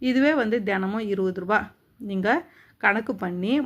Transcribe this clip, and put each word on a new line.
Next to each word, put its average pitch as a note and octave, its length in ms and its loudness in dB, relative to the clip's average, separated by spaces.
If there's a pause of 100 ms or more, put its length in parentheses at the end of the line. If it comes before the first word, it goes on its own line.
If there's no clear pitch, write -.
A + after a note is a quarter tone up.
இதுவே C4 320 4
வந்து A#3 300 0
தினமும் G3 440 -2
இருபது F#3+ 320 -2
ரூபாய் G3 280 0 (320)
நீங்க G3+ 300 -2 (520)
கணக்கு G#3+ 340 2
பண்ணி F#3 380 -2 (120)